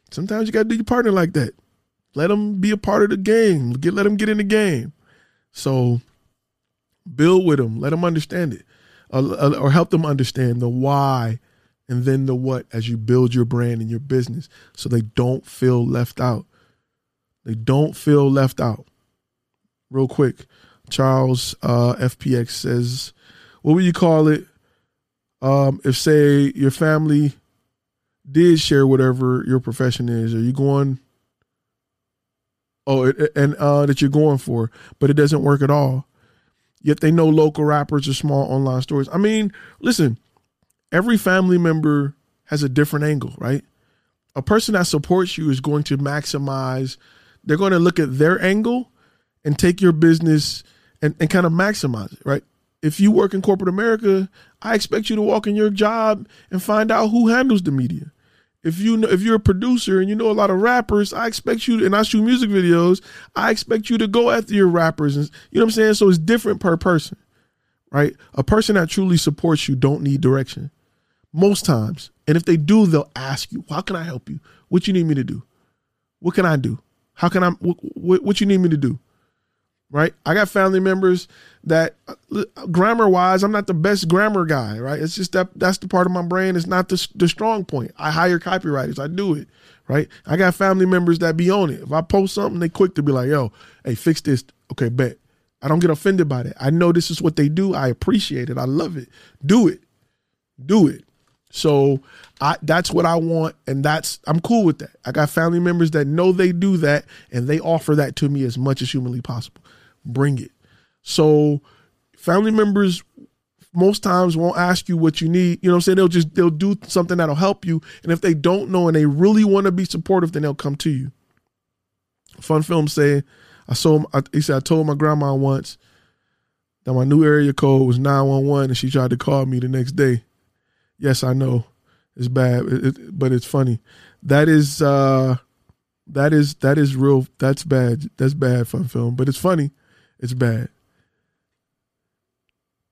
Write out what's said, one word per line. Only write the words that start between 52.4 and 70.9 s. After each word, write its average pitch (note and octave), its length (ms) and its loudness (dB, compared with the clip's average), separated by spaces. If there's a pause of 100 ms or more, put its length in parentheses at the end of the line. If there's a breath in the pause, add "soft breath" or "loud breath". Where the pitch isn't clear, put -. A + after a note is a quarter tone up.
If D3+ 180 -2
you G3+ 100 6
work G3+ 240 2
in F#3+ 80 -4
corporate F#3+ 280 0
America, G3+ 600 0 (320 soft breath)
I A3+ 140 -4
expect - 340 -4
you A3 60 -2
to G#3+ 60 -2
walk G#3 260 0
in G#3 80 -2
your G#3+ 140 2
job G#3+ 580 -2 (240 soft breath)
and F#3 100 -6
find G#3+ 300 0
out A3+ 160 2
who A3+ 220 2
handles A#3+ 340 2
the D#3 80 -2
media. C3+ 400 -4 (520)
If E3 160 -4
you A3+ 180 2
know, A3 100 2
if F#3+ 140 2
you're A3+ 140 2
a G#3+ 40 2
producer G3+ 600 0
and F#3+ 100 0
you G#3+ 60 -2
know A3+ 140 0
a G#3 40 0
lot G3+ 160 2
of F#3 100 0
rappers, A3 540 0
I A#3 140 -4
expect - 400 -4
you A3+ 120 2
to, A3 60 2
and G3 100 2
I G#3+ 60 2
shoot G#3+ 220 2
music A#3+ 260 2
videos, F3+ 520 2 (340 loud breath)
I A3+ 160 0
expect A3 380 -4
you A3+ 100 0
to A3+ 80 0
go A#3 240 2
after A3 220 -2
your G3 140 4
rappers D#3+ 480 0
and, D3 140 -4 (220 loud breath)
you - 80 0
know A3+ 60 6
what A3+ 40 0
I'm - 20 -2
saying? G#3+ 220 2
So G#3 160 4
it's F3 80 6
different G#3 420 0
per E3+ 160 0
person, E3+ 420 -2 (720)
right? C#3+ 240 0 (180 soft breath)
A C3 100 -2
person G#3 320 2
that E3+ 140 2
truly F#3 280 0
supports D#3 520 -2
you C3+ 60 0
don't C3+ 260 0
need C#3 200 -2
direction C3+ 500 -2 (600)